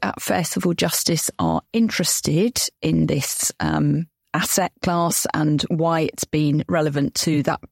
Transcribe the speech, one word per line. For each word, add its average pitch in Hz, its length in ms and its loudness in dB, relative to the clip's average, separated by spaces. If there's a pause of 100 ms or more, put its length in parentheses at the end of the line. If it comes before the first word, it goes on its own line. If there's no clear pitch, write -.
at - 180 -4
Fair 185 220 0
Civil 175 300 0
Justice - 680 0
are 82 220 0 (100)
interested 208 880 0 (220)
in 160 260 2
this, - 540 -2
um, 156 440 0 (280)
asset 180 400 -2 (100)
class 170 500 0
and 151 360 2
why 165 320 0
it's - 240 -4
been 151 420 0
relevant 147 480 0
to 156 280 0
that - 180 -2 (100)